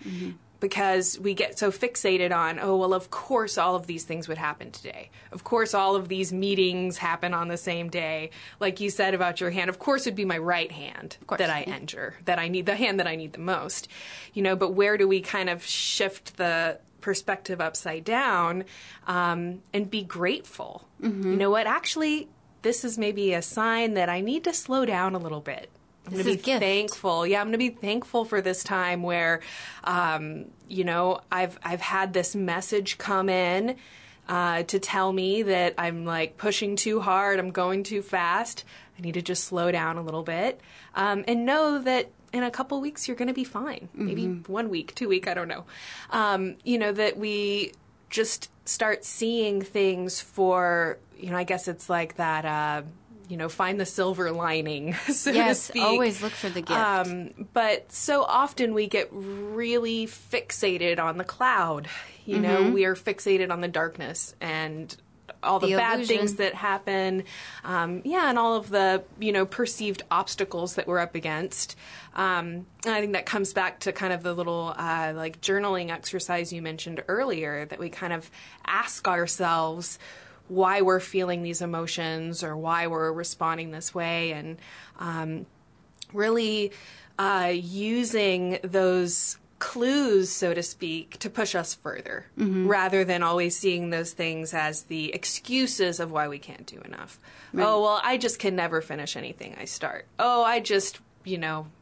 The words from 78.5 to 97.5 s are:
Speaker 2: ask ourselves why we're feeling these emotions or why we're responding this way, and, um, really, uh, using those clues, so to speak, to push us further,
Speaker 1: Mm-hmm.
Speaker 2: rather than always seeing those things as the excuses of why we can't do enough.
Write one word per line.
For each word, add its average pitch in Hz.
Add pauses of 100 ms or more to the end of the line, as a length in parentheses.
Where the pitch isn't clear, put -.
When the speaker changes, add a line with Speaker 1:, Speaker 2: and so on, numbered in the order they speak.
Speaker 2:
ask 214
ourselves 170 (500)
why 190
we're 185
feeling 180
these 170
emotions 165
or 156
why 165
we're 160
responding 165
this 156
way, 170
and, 156 (400)
um, 165 (640)
really, 214 (480)
uh, 190
using 196
those 180 (200)
clues, 247
so 175
to 170
speak, 165
to 208
push 208
us 170
further, - (120)
Speaker 1:
Mm-hmm. 185
Speaker 2:
rather 190
than 175
always 170
seeing 175
those 170
things 160
as 156
the 156
excuses 214
of 165
why 151
we 143
can't -
do -
enough. - (360)